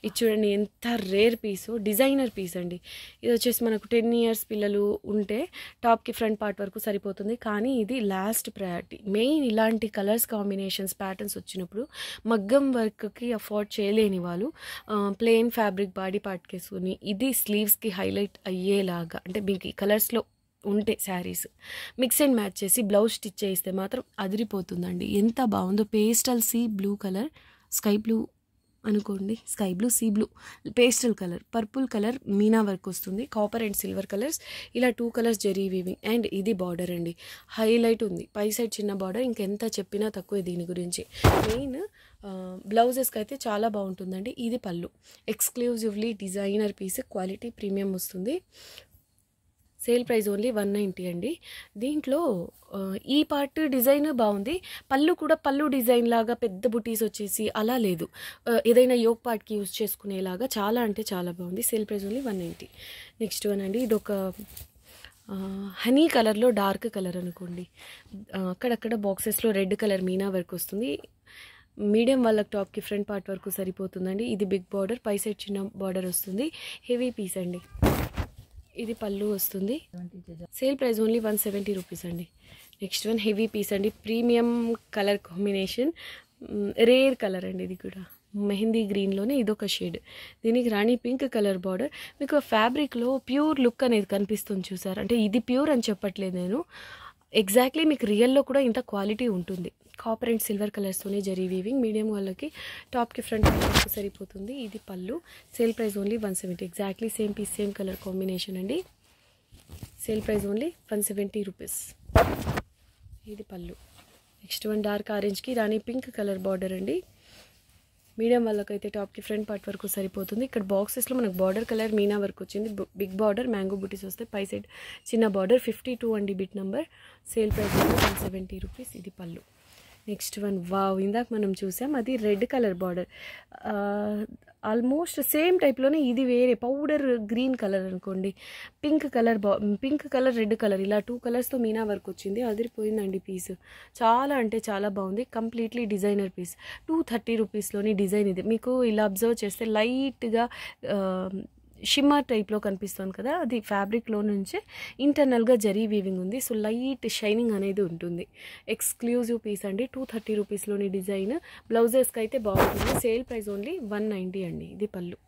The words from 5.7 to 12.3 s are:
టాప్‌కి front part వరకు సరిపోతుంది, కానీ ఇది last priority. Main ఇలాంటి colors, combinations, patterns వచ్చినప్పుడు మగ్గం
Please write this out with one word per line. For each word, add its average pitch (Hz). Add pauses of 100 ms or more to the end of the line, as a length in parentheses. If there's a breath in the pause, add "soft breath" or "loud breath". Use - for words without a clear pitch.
టాప్‌కి 233
front 214
part 208
వరకు 196
సరిపోతుంది, 202
కానీ 226
ఇది 233
last 202
priority. 180
Main 254
ఇలాంటి 220
colors, 208
combinations, 196
patterns 196
వచ్చినప్పుడు 190 (400 loud breath)
మగ్గం 233